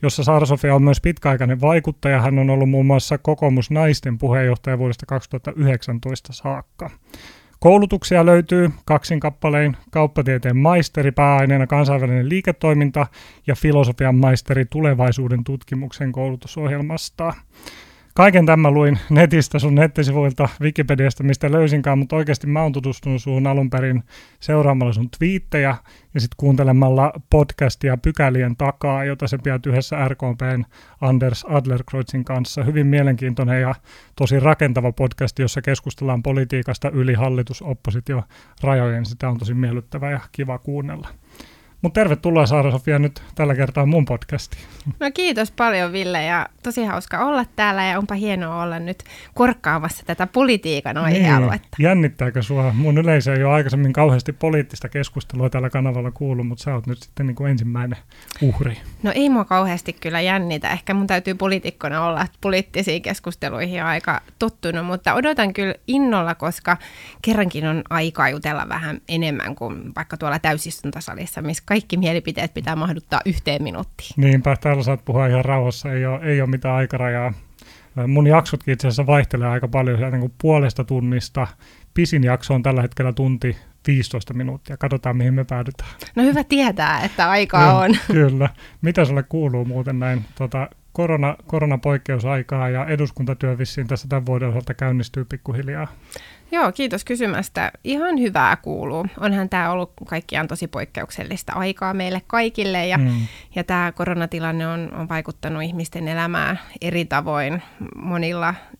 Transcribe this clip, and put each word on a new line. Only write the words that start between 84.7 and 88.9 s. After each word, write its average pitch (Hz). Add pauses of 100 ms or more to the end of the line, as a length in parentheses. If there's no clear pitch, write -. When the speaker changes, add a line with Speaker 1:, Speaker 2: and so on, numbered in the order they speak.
Speaker 1:
Katsotaan, 135
mihin 127
me 131
päädytään. 123 (260)
Speaker 2:
No 233
hyvä 277
tietää, 196
että 175
aikaa 190
Speaker 1:
Joo, 190
Speaker 2:
on. 190 (200)
Speaker 1:
kyllä. 139 (320)
Mitä 165